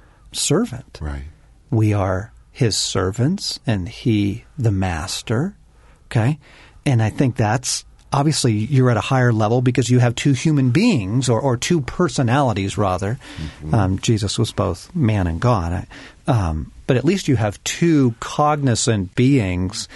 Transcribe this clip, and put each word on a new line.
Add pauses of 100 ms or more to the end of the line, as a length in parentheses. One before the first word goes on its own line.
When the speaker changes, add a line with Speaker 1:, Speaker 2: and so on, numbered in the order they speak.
(320)
Speaker 1:
servant.
Speaker 2:
Right. (440)
Speaker 1:
We
are (180)
his
servants
and
he (120)
the
master. (520)
Okay. (500)
And
I
think
that's, (260)
obviously,
you're
at
a
higher
level
because
you
have
two
human
beings,
or,
or
two
personalities,
rather. (180)
Speaker 2:
Mm-hmm.
Speaker 1:
Um,
Jesus
was
both
man
and
God. (420)
I,
um, (160)
but
at
least
you
have
two
cognizant
beings